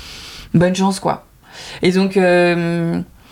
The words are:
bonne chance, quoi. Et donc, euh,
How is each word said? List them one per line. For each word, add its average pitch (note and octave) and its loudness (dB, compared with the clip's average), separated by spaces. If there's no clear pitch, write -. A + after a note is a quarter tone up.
bonne F3+ 4
chance, F#3+ 0
quoi. - -4
Et F3 4
donc, F#3+ 2
euh, F3 2